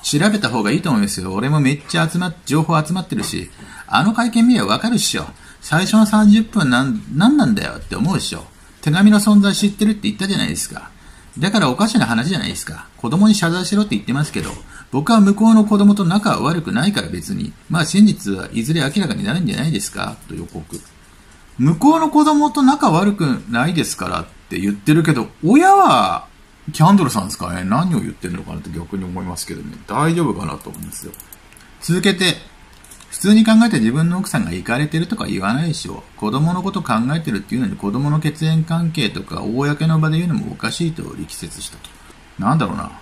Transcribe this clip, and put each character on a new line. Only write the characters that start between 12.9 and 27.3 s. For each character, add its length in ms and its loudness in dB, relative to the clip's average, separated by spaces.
子 140 -6
供 180 4
に 80 6
謝 140 0
罪 140 -2
し 120 -2
ろ 60 2
っ 20 2
て 100 -4
言 80 -4
っ 20 -18
て 80 -4
ま 120 0
す 80 -8
け 80 -6
ど、 100 -8
僕 220 0
は 80 6
向 140 6
こ 160 4
う 40 8
の 100 6
子 140 2
供 160 6
と 100 -2
仲 260 0
は 100 -2
悪 220 -2
く 100 -6
な 120 0
い 80 0
か 80 -4
ら 80 -10
別 260 -8
に。 180 -6
ま 100 0
あ 40 0
真 220 4
実 260 0
は 200 -8
い 120 -4
ず 100 -2
れ 60 0
明 220 -2
ら 60 -2
か 60 -4
に 80 -6
な 120 -4
る 60 -2
ん 60 -2
じ 80 -2
ゃ 20 -4
な 100 -2
い 40 0
で 100 -2
す 120 -10
か」 240 -8
と 60 -14
予 100 -10
告。 360 -14
向 180 2
こ 220 6
う 20 2
の 80 2
子 160 4
供 260 4
と 120 0
仲 280 4
悪 220 2
く 360 -2
な 200 0
い 60 -2
で 100 0
す 120 -8
か 120 -6
ら 140 -4
っ 20 -10
て 100 -8
言 140 -2
っ 20 -2
て 180 0
る 120 4
け 80 2
ど、 160 -2
親 320 6
は 500 2
キ 100 0
ャ 100 6
ン 40 8
ド 80 4
ル 60 -2
さ 100 -4
ん 60 -8
で 40 -10